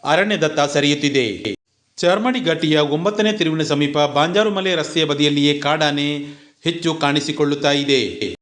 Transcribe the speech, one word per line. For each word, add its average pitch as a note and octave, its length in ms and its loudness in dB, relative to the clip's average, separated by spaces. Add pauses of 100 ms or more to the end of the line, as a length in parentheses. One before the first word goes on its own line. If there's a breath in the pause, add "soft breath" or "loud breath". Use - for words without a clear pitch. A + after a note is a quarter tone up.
ಅರಣ್ಯದತ್ತ D#3 560 0
ಸರಿಯುತ್ತಿದೆ. C#3 920 0 (420)
ಚಾರ್ಮಾಡಿ G#3+ 440 0
ಘಾಟಿಯ D#3+ 380 0
ಒಂಬತ್ತನೇ F#3+ 540 0
ತಿರುವಿನ D#3+ 300 0
ಸಮೀಪ D3 360 0
ಬಾಂಜಾರುಮಲೆ F3+ 760 0
ರಸ್ತೆಯ D#3+ 300 -2
ಬದಿಯಲ್ಲಿಯೇ D3 540 2
ಕಾಡಾನೆ D3 600 0 (460 loud breath)
ಹೆಚ್ಚು E3 300 -2
ಕಾಣಿಸಿಕೊಳ್ಳುತ್ತಾ C#3+ 800 0
ಇದೆ. C3 680 0